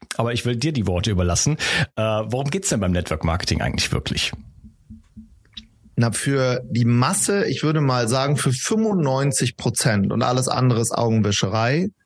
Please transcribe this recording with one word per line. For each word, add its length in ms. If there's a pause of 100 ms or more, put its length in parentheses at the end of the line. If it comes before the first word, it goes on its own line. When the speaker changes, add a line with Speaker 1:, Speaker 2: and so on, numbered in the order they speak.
(160)
Speaker 1:
Aber 160
ich 140
will 100
dir 160
die 140
Worte 240
überlassen. 480 (380)
Äh, 80
worum 480
geht's 180
denn 100
beim 120
Network 320
Marketing 380
eigentlich 300
wirklich? 400 (1600)
Speaker 2:
Na, 160
für 580
die 160
Masse, 640
ich 160
würde 180
mal 260
sagen, 300
für 160
fünfundneunzig 1040
Prozent 560
und 80
alles 260
andere 340
ist 100
Augenwischerei, 960 (160)